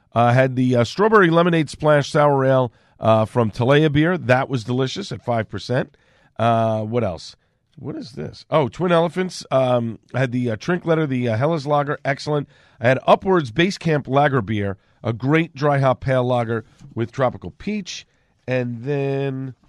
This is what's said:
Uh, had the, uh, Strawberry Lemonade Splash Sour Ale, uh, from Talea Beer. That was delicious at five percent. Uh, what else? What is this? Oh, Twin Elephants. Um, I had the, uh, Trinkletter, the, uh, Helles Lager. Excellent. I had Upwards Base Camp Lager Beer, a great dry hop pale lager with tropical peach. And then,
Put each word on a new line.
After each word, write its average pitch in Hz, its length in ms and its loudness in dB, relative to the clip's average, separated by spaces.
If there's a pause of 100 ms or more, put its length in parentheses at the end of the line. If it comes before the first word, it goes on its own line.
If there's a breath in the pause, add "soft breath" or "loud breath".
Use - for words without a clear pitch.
(140)
Uh, 120 200 4
had 131 240 2
the, 127 200 2
uh, 120 80 4
Strawberry 202 460 4
Lemonade 170 400 2
Splash 151 400 2
Sour 147 340 2
Ale, 131 280 2 (280 soft breath)
uh, 110 240 4
from 113 260 0
Talea 147 420 2
Beer. 156 240 2
That 127 320 0
was 123 160 -4
delicious 131 480 -4
at 113 120 -12
five 117 240 -2
percent. - 480 -6 (420 soft breath)
Uh, 113 440 2
what 113 220 -2
else? 85 320 -8 (400)
What - 200 -12
is 262 160 -14
this? - 380 -14
Oh, 143 180 0
Twin 175 240 -2
Elephants. 170 580 -2
Um, 123 480 0 (160)
I 120 60 -2
had 131 100 0
the, 123 220 -2
uh, 107 40 -4
Trinkletter, 160 520 -2
the, 123 220 -2
uh, 110 60 0
Helles 143 300 -2
Lager. 143 380 0
Excellent. 143 440 -4 (320 soft breath)
I 113 60 0
had 131 180 4
Upwards 180 460 2
Base 170 280 0
Camp 151 280 0
Lager 135 340 2
Beer, 101 380 -4 (240)
a 113 100 -2
great 147 440 0
dry 143 240 0
hop 131 200 2
pale 131 220 0
lager 120 420 -2 (300 loud breath)
with 113 160 -4
tropical 110 400 -4
peach. - 560 -10 (400)
And 123 380 -4
then, 139 720 -4 (120)